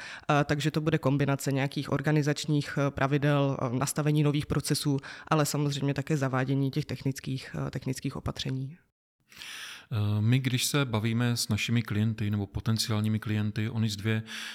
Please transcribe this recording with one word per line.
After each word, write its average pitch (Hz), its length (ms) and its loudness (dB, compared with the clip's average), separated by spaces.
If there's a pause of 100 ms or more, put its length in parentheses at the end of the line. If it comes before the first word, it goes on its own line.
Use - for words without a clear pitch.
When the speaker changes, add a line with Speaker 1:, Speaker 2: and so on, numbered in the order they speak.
(300)
Speaker 1:
eh, 147 140 6
takže 147 280 0
to 156 100 0
bude 156 160 2
kombinace 139 540 2
nějakých 139 400 -2
organizačních, 147 840 2
eh, 139 140 2
pravidel, 139 680 2
eh, 127 180 0
nastavení 151 440 2
nových 143 220 2
procesů, 147 520 0 (300)
ale 156 180 2
samozřejmě 143 480 0
také 151 240 -2
zavádění 135 540 0
těch 147 140 -2
technických, - 680 -6 (120)
eh, 143 40 -8
technických 135 440 -6
opatření. 135 640 -6 (1160)
Speaker 2:
Eh, 104 300 0
my, 120 180 6
když 127 260 0
se 143 200 2
bavíme 117 520 2
s - 120 -2
našimi 117 320 2
klienty 107 500 0
nebo 101 160 -2
potenciálními 107 720 0
klienty 107 500 -2
o 113 100 -4
nis 110 160 0
dvě, 110 280 0 (320)